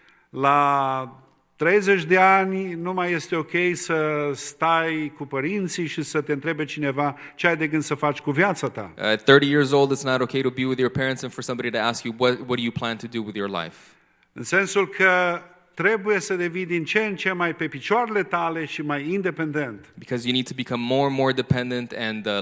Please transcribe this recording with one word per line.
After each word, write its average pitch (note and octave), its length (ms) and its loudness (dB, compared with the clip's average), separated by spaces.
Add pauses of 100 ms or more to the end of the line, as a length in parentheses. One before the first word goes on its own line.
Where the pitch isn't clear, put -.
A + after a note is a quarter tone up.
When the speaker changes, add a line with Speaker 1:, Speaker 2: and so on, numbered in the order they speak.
(300)
Speaker 1:
La C3+ 920 2 (340)
treizeci F#3 480 2
de F3+ 140 4
ani F#3+ 560 4
nu E3+ 180 -6
mai F3+ 200 -2
este E3+ 240 -2
ok D#3 140 -4 (220)
să D3+ 600 -2
stai D#3+ 840 0
cu C#3+ 100 -10
părinții E3+ 600 -2
și D3+ 160 -6
să D3+ 180 -2
te D3 120 -2
întrebe D3+ 320 -4
cineva: C#3 520 -2 (180)
„Ce - 120 0
ai E3+ 100 2
de D#3 100 -2
gând D3+ 160 0
să D3 120 -4
faci D3 240 0
cu - 120 -6
viața D#3+ 380 0
ta?” G2+ 300 -12
Speaker 2:
At G#2+ 240 0
thirty C#3+ 240 8
years C#3+ 240 4
old, C#3 280 4
it's - 60 -6
not C3 160 2
okay B2+ 200 -2
to C3 100 0
be B2 140 -2
with C3 140 0
your B2 140 2
parents C3 300 -2
and B2+ 100 -8
for C3 100 -12
somebody A#2+ 280 -4
to A2 80 -2
ask A2+ 240 0
you, A#2 160 -6
"What, B2 200 4
what B2+ 180 -2
do A#2 60 -2
you A#2 100 -2
plan A2+ 240 -4
to A2+ 100 -12
do A#2 160 -6
with G#2 140 -8
your G2+ 140 -2 (120)
life?" E2 140 -12 (560)
Speaker 1:
În C3 100 -12
sensul F#3+ 460 2
că F3+ 520 2 (340)
trebuie G3+ 440 2
să F#3 160 -4
devii F3 320 -4
din E3+ 180 -2
ce G#3+ 200 0
în G#3 120 -4
ce F#3+ 160 -2
mai F3 220 0
pe D#3+ 140 -4
picioarele G#3 540 0
tale E3 420 -2
și D3 180 -8
mai D3 280 -4
independent. D3+ 880 -4
Speaker 2:
Because A#2+ 280 -6
you B2 80 0
need B2+ 140 0
to C3 60 -8
become B2 280 -6
more C3 240 2
and C3+ 100 -2
more C3 160 2
dependent B2 680 -2
and, A2 280 -6
uh, G#2+ 160 -2